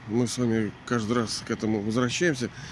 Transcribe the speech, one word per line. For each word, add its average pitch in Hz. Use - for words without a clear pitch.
Мы 117
с 113
вами 113
каждый 117
раз 117
к -
этому 110
возвращаемся, 123